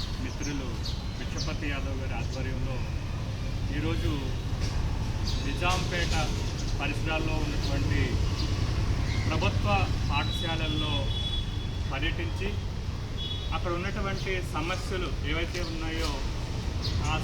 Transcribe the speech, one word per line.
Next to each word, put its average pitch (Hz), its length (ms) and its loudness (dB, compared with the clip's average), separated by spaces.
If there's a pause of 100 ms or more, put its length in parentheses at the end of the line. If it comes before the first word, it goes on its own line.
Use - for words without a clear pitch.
(240)
మిత్రులు - 420 -2 (520)
భిక్షపతి - 500 -2
యాదవ్ 139 320 -2
గారి - 140 -2
ఆధ్వర్యంలో 131 600 -2 (1000)
ఈరోజు 156 340 2 (1400)
నిజాంపేట 175 680 2 (680)
పరిసరాల్లో 147 540 0
ఉన్నటువంటి - 680 2 (1300)
ప్రభుత్వ 202 380 4 (440)
పాఠశాలల్లో 302 840 0 (1000)
పర్యటించి - 580 0 (1040)
అక్కడ 175 180 0
ఉన్నటువంటి 190 720 -2 (100)
సమస్యలు 175 580 -2 (180)
ఏవైతే 170 340 -2
ఉన్నాయో 160 500 -2 (920)
ఆ - 200 2